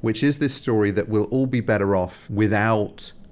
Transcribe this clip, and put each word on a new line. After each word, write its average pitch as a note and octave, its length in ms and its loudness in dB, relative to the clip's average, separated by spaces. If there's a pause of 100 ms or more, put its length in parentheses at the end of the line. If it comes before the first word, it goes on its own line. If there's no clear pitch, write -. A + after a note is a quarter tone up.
which A2+ 220 -2
is C#3+ 160 2
this C#3+ 160 -2
story G#2 380 2
that G2+ 160 -2
we'll G#2+ 160 2
all C3 220 0
be B2+ 140 -2
better G2 360 2
off - 340 -4
without G#2+ 800 0 (220)